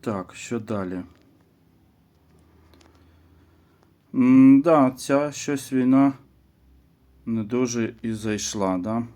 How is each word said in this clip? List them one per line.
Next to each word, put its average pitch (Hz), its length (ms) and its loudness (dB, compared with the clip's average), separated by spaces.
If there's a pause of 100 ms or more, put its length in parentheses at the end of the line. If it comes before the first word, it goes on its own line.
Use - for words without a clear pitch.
Так, 95 260 -8
що - 260 -10
далі? 98 420 -8 (3000)
М, 135 500 6
да, 147 260 4
ця 139 420 -4
щось 139 400 -8
війна 135 400 2 (1120)
не 113 180 -4
дуже 120 580 -4
і 113 100 -6
зайшла, 104 680 -4
да? 110 380 -6